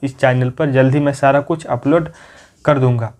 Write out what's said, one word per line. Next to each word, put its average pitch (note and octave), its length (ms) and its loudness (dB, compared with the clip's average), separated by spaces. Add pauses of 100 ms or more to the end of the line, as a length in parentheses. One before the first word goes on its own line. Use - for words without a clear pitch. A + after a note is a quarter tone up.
इस C3+ 160 -8
चैनल B2+ 300 0
पर, C#3+ 220 -2
जल्द C3 220 2
ही D3 60 2
मैं C#3+ 140 0
सारा C#3 280 0
कुछ D#3+ 240 -6
अपलोड D#3 440 0 (560)
कर D3 140 2
दूँगा। A#2+ 400 -2